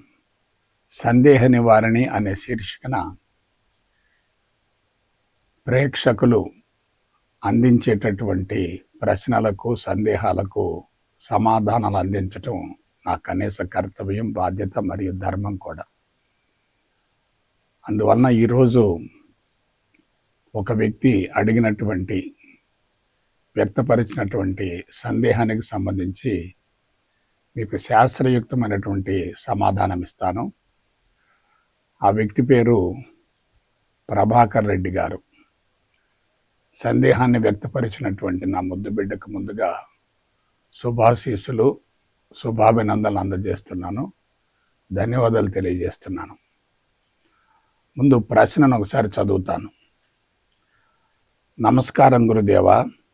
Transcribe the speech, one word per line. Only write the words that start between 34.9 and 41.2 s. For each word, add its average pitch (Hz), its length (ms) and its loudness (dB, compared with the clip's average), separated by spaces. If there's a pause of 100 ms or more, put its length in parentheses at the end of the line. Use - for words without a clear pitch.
గారు. - 200 -6 (1600)
సందేహాన్ని 123 720 2
వ్యక్తపరిచినటువంటి 101 1000 -4
నా 95 240 -2
ముద్దు 101 280 -8
బిడ్డకు 101 360 -8
ముందుగా 101 380 -6 (1000)
శుభాశీస్సులు, 117 920 0 (680)